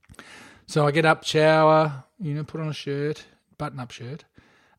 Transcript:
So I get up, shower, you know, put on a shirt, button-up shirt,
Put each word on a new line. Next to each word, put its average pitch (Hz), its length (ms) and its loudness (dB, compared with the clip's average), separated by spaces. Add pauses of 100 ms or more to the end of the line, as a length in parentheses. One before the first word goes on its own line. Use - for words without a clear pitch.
(640)
So 147 220 0
I 147 40 2
get 156 140 0
up, 160 200 2
shower, 156 800 4 (160)
you 147 120 -6
know, 151 120 -6
put 160 160 -12
on 156 80 -6
a 147 40 -8
shirt, 143 520 -8 (320)
button-up 147 340 -12
shirt, 127 320 -16 (560)